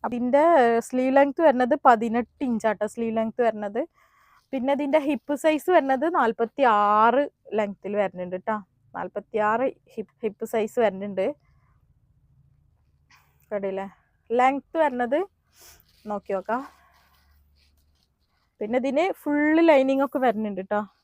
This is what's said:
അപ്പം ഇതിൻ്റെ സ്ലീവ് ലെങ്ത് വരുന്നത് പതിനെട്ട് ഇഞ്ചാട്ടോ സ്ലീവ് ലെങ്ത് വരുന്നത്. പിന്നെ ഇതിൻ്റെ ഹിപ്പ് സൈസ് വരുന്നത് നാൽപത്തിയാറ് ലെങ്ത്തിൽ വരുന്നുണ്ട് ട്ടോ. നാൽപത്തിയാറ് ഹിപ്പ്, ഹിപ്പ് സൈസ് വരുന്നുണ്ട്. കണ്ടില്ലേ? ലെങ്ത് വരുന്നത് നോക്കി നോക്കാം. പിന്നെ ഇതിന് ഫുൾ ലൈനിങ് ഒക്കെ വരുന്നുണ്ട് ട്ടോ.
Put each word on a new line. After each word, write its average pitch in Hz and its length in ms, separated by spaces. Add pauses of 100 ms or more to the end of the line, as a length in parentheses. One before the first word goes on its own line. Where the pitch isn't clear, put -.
അപ്പം 233 160
ഇതിൻ്റെ 254 240 (460)
സ്ലീവ് 262 300
ലെങ്ത് 285 280
വരുന്നത് 254 260 (140)
പതിനെട്ട് 233 500 (120)
ഇഞ്ചാട്ടോ 214 460
സ്ലീവ് 226 240
ലെങ്ത് 220 280
വരുന്നത്. 208 340 (680)
പിന്നെ 269 240
ഇതിൻ്റെ 294 280
ഹിപ്പ് 285 380
സൈസ് 311 320
വരുന്നത് 269 300 (120)
നാൽപത്തിയാറ് 226 1040 (380)
ലെങ്ത്തിൽ 202 400
വരുന്നുണ്ട് 180 380 (100)
ട്ടോ. 220 100 (380)
നാൽപത്തിയാറ് 214 720 (260)
ഹിപ്പ്, - 300
ഹിപ്പ് 208 300
സൈസ് 220 320
വരുന്നുണ്ട്. 190 420 (2250)
കണ്ടില്ലേ? 196 340 (540)
ലെങ്ത് 269 440
വരുന്നത് 247 340 (960)
നോക്കി 202 260
നോക്കാം. 220 280 (2000)
പിന്നെ 226 220
ഇതിന് 277 220 (160)
ഫുൾ 302 400 (100)
ലൈനിങ് 269 360
ഒക്കെ 277 200
വരുന്നുണ്ട് 208 360 (100)
ട്ടോ. 208 80 (240)